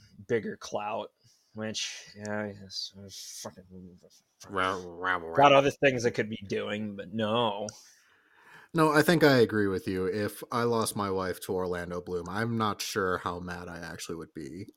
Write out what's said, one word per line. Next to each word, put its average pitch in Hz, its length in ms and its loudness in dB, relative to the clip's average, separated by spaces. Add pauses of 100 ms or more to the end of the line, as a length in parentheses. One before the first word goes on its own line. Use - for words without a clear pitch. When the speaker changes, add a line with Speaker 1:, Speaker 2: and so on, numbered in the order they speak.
(280)
Speaker 1:
bigger 120 300 -2
clout, 104 540 -6 (420)
which, 107 440 -6 (160)
yeah, 104 300 -6 (180)
it's, - 300 -10 (140)
it's - 360 -14
fucking 95 220 -14 (840)
Speaker 2:
Rah, 92 340 0
rah, 90 320 -2
rah. 82 180 -6
Speaker 1:
got 139 200 8
other 139 160 6
things 131 340 2
I 120 60 4
could 110 180 -2
be 110 180 -10
doing, 104 480 -4
but 98 200 -12
no. 107 520 0 (1080)
Speaker 2:
No, 156 180 6
I 151 80 6
think 160 240 6
I 139 140 10
agree 107 300 6
with 95 200 -2
you. 92 160 0
If 104 380 -2 (100)
I 120 120 0
lost 113 300 2
my 101 160 -2
wife 92 320 -2
to 101 120 -4
Orlando 87 480 -4
Bloom, 87 260 -6
I'm 113 300 -2
not 107 240 -2
sure 92 340 -2
how 90 240 -4
mad 90 280 -10
I 85 100 -12
actually 82 380 -10
would 80 180 -14
be. 80 320 -12 (100)